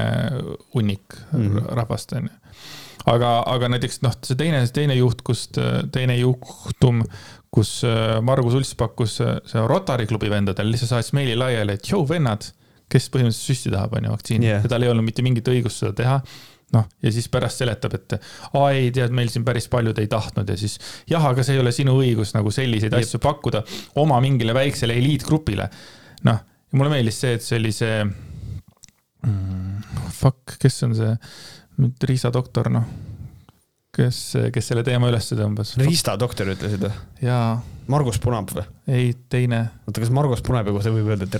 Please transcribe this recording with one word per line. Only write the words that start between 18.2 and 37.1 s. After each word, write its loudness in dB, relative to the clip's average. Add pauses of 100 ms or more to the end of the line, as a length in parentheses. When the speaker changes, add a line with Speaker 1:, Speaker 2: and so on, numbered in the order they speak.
Speaker 1:
„Ai, 4
tead, 0
meil 0
siin -2
päris -2
paljud 0
ei 2
tahtnud,“ -2
ja -2
siis, -4 (300)
„Jah, 2
aga 4
see 2
ei 2
ole 2
sinu 2
õigus 2
nagu 2
selliseid 0
Speaker 2:
Jep. 4
Speaker 1:
asju -2
pakkuda 0 (340)
oma 4
mingile 2
väiksele 0
eliitgrupile.“ 0 (560)
Noh, 4 (380)
ja 4
mulle 4
meeldis 0
see, 2
et -4
see -2
oli 0
see, 0 (1200)
mm, -2 (280)
fuck, -2
kes 2
on 0
see, 0 (640)
nüüd 0
Riisa 0
doktor, -2
noh, 0 (1120)
kes, 0 (160)
kes -2
selle 0
teema 2
üles 0
tõmbas. -2
Speaker 2:
Riista 2
doktor -2
ütlesid -2
või? -2 (300)